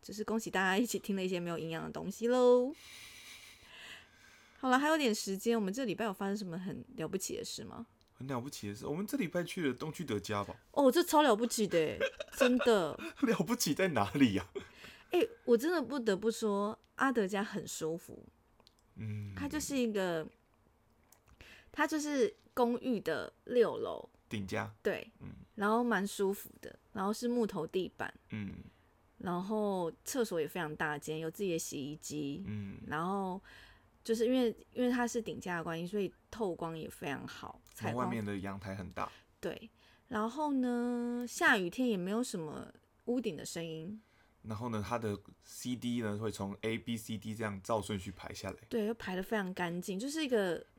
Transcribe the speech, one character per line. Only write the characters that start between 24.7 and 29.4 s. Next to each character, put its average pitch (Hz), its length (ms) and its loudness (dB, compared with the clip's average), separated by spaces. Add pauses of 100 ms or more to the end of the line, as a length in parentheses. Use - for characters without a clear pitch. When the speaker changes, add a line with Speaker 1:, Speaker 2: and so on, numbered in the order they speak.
Speaker 1:
对。 - 280 -2 (100)
Speaker 2:
嗯。 95 100 -12 (240)
Speaker 1:
然 202 140 0
后 233 160 4
蛮 202 220 2
舒 196 260 0
服 - 180 -8 (100)
的， - 180 -16 (140)
然 190 120 -4
后 208 80 0
是 240 160 -2
木 240 180 2
头 190 200 -4
地 - 300 0
板。 - 160 -6 (180)
Speaker 2:
嗯。 101 240 -6 (640)
Speaker 1:
然 180 260 -4